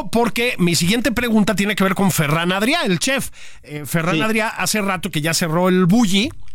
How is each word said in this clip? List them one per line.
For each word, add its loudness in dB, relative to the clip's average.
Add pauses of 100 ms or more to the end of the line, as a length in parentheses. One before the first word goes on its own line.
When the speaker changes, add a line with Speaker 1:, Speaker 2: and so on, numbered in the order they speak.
Speaker 1:
Sí. -6
Speaker 2:
porque 0
mi 2
siguiente 0
pregunta 2
tiene 0
que 2
ver 2
con 2
Ferran 0
Adrià, 0
el 0
chef. 0 (340)
Eh, -12
Ferran -2
Speaker 1:
Sí. 0
Speaker 2:
Adrià 0
hace -2
rato -4
que -2
ya -2
cerró 0
el 4
Bulli, 2 (220)